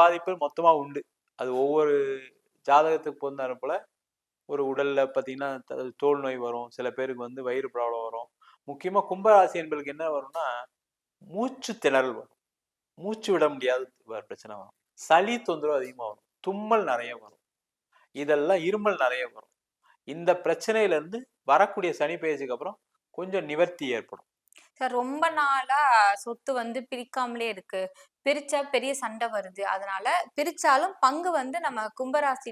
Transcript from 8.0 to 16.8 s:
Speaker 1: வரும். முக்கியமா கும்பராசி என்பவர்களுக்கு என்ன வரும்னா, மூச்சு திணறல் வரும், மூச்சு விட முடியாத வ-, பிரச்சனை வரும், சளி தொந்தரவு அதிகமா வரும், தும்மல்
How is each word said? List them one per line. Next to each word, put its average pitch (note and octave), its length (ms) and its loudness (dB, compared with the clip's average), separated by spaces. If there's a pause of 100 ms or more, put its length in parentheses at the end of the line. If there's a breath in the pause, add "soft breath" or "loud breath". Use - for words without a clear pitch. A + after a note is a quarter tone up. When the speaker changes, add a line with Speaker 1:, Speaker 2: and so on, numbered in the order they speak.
Speaker 1:
வரும். A2+ 220 -10 (400 soft breath)
முக்கியமா F3+ 400 -4
கும்பராசி F#3+ 520 6
என்பவர்களுக்கு D3+ 340 -6
என்ன D#3 160 -6
வரும்னா, C#3+ 360 -6 (720)
மூச்சு A3 600 -8
திணறல் C3 400 2
வரும், - 180 -18 (640)
மூச்சு G#3+ 340 -4
விட D#3 160 6
முடியாத B2+ 340 -2
வ-, A2 460 -12
பிரச்சனை G#2+ 280 -16
வரும், G2 180 -18 (180)
சளி G3 500 2
தொந்தரவு D3+ 360 -2
அதிகமா B2+ 260 -8
வரும், G#2+ 200 -12 (160)
தும்மல் G#3 440 0